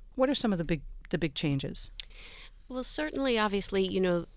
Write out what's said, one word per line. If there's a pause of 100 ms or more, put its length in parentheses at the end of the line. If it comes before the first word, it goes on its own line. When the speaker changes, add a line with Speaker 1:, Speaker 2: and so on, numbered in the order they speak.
(160)
Speaker 1:
What
are
some
of
the
big, (280)
the
big
changes? (800)
Speaker 2:
Well,
certainly,
obviously,
you
know, (120)